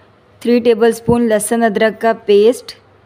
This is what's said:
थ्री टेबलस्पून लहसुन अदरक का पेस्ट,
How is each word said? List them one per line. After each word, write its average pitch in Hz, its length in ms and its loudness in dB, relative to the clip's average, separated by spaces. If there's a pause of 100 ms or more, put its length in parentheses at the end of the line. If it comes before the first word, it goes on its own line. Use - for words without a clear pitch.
(420)
थ्री 240 180 0
टेबलस्पून 233 680 0
लहसुन 214 340 -2
अदरक 220 360 -2
का 226 140 -2 (120)
पेस्ट, 208 500 0 (320)